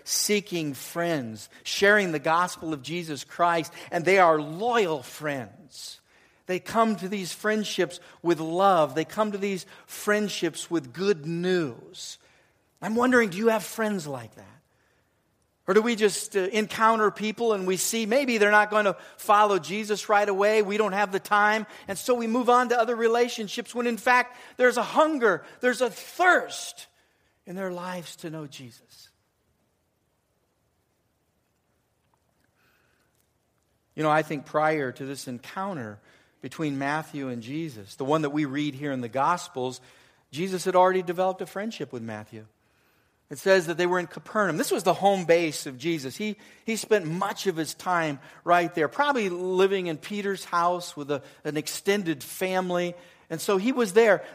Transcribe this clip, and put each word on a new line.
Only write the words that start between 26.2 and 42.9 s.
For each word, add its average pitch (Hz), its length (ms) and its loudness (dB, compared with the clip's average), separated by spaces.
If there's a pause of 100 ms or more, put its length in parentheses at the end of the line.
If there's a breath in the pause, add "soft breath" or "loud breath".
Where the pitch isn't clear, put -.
in 180 80 -12
their 190 160 -6
lives 175 460 -10
to 175 120 -12
know 156 160 -10
Jesus. - 640 -20 (4000)
You 151 80 -4
know, 156 80 4
I 156 100 4
think 156 240 -6
prior 151 460 0
to 135 120 -12
this 135 240 -10
encounter 131 720 -8 (440 soft breath)
between 143 360 -6
Matthew 143 520 -4
and 120 120 -8
Jesus, 123 540 -10
the 135 100 -6
one 151 160 2
that 147 80 0
we 151 160 0
read 143 300 -4
here 143 160 -6
in 127 100 -4
the 120 80 -6
Gospels, 131 720 -2 (480 soft breath)
Jesus 180 340 -6
had 185 120 0
already 185 260 6
developed 185 400 -2
a 180 60 -10
friendship 196 440 -10
with 120 120 -10
Matthew. 110 420 -12 (840)